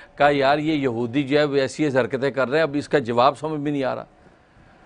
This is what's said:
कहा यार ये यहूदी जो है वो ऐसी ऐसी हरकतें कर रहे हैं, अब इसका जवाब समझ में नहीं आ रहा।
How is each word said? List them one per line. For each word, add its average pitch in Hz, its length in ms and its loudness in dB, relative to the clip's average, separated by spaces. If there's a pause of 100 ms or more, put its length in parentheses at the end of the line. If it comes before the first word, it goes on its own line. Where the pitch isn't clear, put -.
(180)
कहा 147 120 6
यार 143 320 2
ये 156 140 0
यहूदी 123 480 -2
जो 139 160 0
है 151 60 4
वो 139 120 -2
ऐसी 135 280 0
ऐसी 131 120 0
हरकतें 127 340 0
कर 127 160 0
रहे 147 140 0
हैं, 160 60 2
अब 139 80 -8
इसका 147 260 0
जवाब 120 340 2
समझ 156 240 -6
में 143 120 -4
नहीं 143 120 -4
आ 123 100 -4
रहा। 120 120 -10 (800)